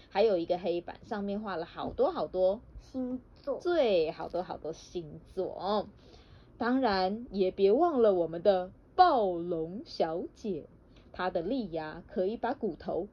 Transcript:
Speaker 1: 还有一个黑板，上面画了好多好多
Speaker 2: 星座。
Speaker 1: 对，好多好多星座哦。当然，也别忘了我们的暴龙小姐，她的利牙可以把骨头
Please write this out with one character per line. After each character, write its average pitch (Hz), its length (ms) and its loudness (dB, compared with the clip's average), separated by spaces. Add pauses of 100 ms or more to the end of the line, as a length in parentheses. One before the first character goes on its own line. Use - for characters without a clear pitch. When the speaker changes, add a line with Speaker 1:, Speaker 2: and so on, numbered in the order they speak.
Speaker 1:
还 202 140 2
有 208 140 4
一 170 80 -2
个 175 120 0
黑 175 240 -2
板， - 240 -14
上 208 180 -6
面 202 160 -4
画 202 160 -8
了 165 100 -6
好 151 280 -10
多 294 180 2
好 196 160 -4
多 185 320 2 (320)
Speaker 2:
星 254 300 -6 (200)
座。 269 200 -6
Speaker 1:
对， 220 500 2
好 165 160 -10
多 170 160 -4
好 - 140 -8
多 151 160 -8
星 160 480 -12 (120)
座 185 240 -4
哦。 196 300 -2 (720)
当 254 240 0
然， 202 500 0
也 190 180 2
别 196 220 4
忘 294 300 4
了 208 120 8
我 170 140 2
们 165 160 -8
的 190 260 4 (280)
暴 302 300 6
龙 175 580 -4
小 165 360 -2 (140)
姐， 190 300 -8 (480)
她 185 160 -4
的 180 120 -2
利 208 300 -4
牙 160 360 -8
可 185 180 -2
以 214 100 -2
把 240 180 -4
骨 190 240 -6
头 170 360 -6